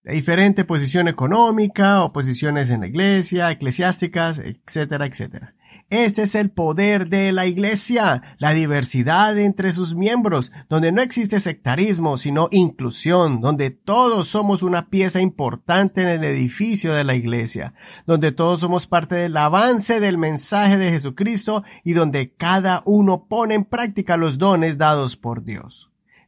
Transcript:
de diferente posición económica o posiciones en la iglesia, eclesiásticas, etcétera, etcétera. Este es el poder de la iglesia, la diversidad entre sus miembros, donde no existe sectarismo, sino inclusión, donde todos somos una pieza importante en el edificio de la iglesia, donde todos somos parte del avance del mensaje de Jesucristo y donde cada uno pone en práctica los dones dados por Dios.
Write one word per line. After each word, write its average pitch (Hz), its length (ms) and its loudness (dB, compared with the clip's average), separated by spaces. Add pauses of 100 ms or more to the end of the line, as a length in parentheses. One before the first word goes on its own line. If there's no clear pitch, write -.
de - 100 -10
diferente 180 520 2
posición 160 420 0
económica 202 920 2
o 160 100 0
posiciones 139 600 -2
en 117 80 0
la 95 80 -4
iglesia, 180 640 0
eclesiásticas, 165 880 -2
etcétera, 147 680 -6
etcétera. - 480 -12 (380)
Este 214 320 2
es 202 120 0
el 214 160 0
poder 185 580 0
de 196 240 0
la 185 120 0
iglesia, 196 800 0 (160)
la 147 120 0
diversidad 156 840 0
entre 202 340 0
sus 165 220 -4
miembros, 196 580 0 (180)
donde 160 240 2
no 233 80 2
existe 220 400 -2
sectarismo, 165 760 0
sino 147 320 0
inclusión, 160 920 2
donde 139 300 0
todos 220 580 0
somos 202 340 0
una 180 260 -2
pieza 185 300 0
importante 185 840 0
en 180 60 2
el 165 160 0
edificio 156 680 -2
de 147 100 0
la 131 100 0
iglesia, 117 600 -4 (340)
donde 160 240 2
todos 170 300 0
somos 175 260 -2
parte 175 280 -2
del 175 200 -2
avance 214 640 2
del 196 180 0
mensaje 196 600 0
de 185 140 0
Jesucristo 202 720 -2 (200)
y 170 80 -2
donde 147 440 0
cada 185 500 0
uno 196 420 4
pone 220 280 0
en 208 100 0
práctica 208 500 -4
los 160 220 0
dones 165 400 2
dados 147 400 0
por 117 260 -8
Dios. - 480 -14 (360)